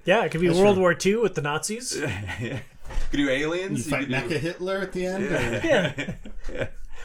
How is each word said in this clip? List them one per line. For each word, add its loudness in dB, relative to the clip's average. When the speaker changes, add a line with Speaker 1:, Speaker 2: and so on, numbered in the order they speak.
Speaker 1:
Yeah, 4
it 0
could -2
be 2
Speaker 2:
That's 4
Speaker 1:
World 8
Speaker 2:
true. 2
Speaker 1:
War 6
Two 2
with 2
the -2
Nazis. -4
Speaker 3:
<laughs> -4
Yeah. -6
Could 2
do 4
aliens. 0
Speaker 2:
You -4
fight 0
Speaker 3:
could -6
do -2
Speaker 2:
Mecha -2
Hitler -2
at -4
the -2
end? -2
Speaker 3:
Yeah. 0
Speaker 2:
Or? 0
Speaker 1:
Yeah. 0
Speaker 3:
<laughs> -2
Yeah. -4